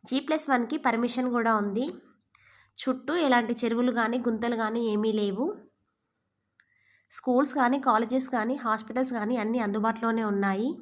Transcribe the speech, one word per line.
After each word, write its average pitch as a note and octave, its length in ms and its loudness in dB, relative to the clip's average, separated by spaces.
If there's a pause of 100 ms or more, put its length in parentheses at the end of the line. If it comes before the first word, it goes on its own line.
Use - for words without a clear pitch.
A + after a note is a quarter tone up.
జీ C4 160 -4
ప్లస్ D#4 280 -2
వన్కి B3+ 320 0
పర్మిషన్ A#3+ 500 0
కూడా A#3 260 2
ఉంది. G#3 300 0 (920)
చుట్టూ C4 380 -2
ఎలాంటి A#3+ 360 4
చెరువులు A#3+ 380 0
కానీ A#3 280 0
గుంతలు A#3 360 -2
కానీ A3+ 320 -2
ఏమీ G#3+ 240 2
లేవు. G#3 340 0 (1700)
స్కూల్స్ B3+ 400 2
కానీ C4 260 2
కాలేజెస్ B3 500 0
కానీ A#3+ 260 0
హాస్పిటల్స్ A#3+ 580 -2
కానీ A3+ 240 -2
అన్నీ A3+ 220 0
అందుబాటులోనే A3+ 640 0
ఉన్నాయి. G3+ 460 0 (120)